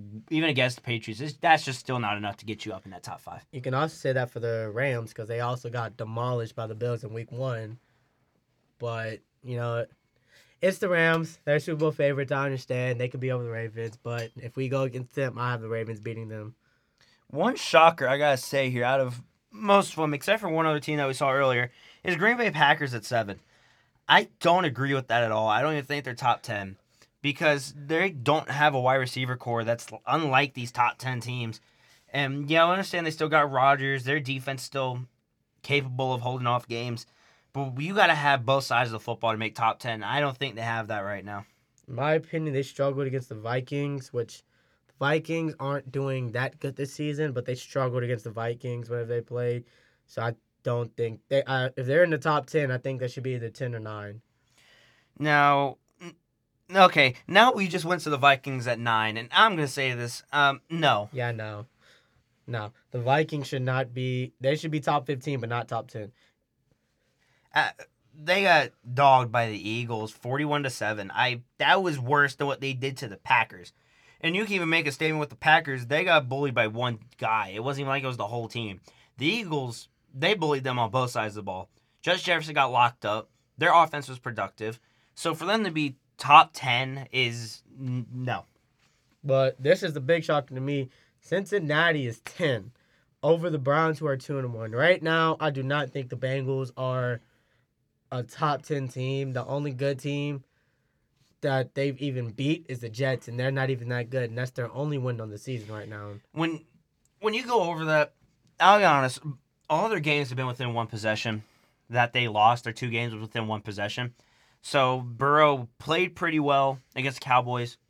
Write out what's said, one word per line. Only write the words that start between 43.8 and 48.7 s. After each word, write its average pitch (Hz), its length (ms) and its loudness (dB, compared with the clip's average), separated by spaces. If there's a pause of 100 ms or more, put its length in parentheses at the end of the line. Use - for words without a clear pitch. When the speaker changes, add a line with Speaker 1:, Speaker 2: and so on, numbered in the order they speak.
Speaker 2:
which 117 300 -6 (560)
Vikings 160 640 -2
aren't 139 320 -4
doing 131 400 -2
that 127 260 -4
good 139 180 -6
this 139 160 -6
season, 151 400 -4
but 123 120 -4
they 127 100 -4
struggled 127 480 -2
against 120 220 -4
the 117 60 -10
Vikings 120 580 -6